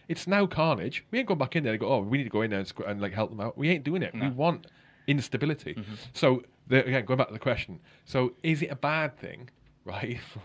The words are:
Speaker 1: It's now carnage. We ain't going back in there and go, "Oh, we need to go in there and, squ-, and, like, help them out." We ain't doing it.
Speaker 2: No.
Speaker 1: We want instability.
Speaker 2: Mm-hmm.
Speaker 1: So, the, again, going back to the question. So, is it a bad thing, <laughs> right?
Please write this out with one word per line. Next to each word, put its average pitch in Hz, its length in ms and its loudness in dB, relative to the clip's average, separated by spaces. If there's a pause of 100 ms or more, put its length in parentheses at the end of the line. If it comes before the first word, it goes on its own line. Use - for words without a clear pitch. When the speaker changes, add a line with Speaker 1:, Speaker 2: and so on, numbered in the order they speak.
Speaker 1:
It's - 180 -4
now 196 200 4
carnage. 139 640 0
We 233 80 -2
ain't 247 100 0
going 185 100 2
back 135 160 0
in 160 100 2
there 110 100 2
and 110 60 -2
go, 104 120 0
"Oh, 117 80 4
we 104 160 0
need 139 80 0
to 104 60 -6
go 104 100 2
in 110 80 2
there 98 120 0
and, 92 80 -6
squ-, - 200 -8
and, 101 140 -4
like, 95 100 -4
help 107 160 -2
them 107 120 -10
out." 113 180 -6
We 147 100 0
ain't 160 160 0
doing 165 180 -2
it. 95 120 -4
Speaker 2:
No. 113 100 -2
Speaker 1:
We 139 60 0
want 147 380 0 (380)
instability. 143 680 0
Speaker 2:
Mm-hmm. 107 180 -10 (220)
Speaker 1:
So, 127 280 4 (260)
the, 131 180 6
again, 127 180 0
going 127 140 2
back 135 80 4
to 107 80 -12
the 113 40 -10
question. 107 400 -2 (280)
So, 127 260 0 (100)
is 160 200 2
it 143 80 -4
a 143 60 -6
bad 151 420 0
thing, - 320 -14 (160)
<laughs> - 180 -20
right? 117 340 -6 (260)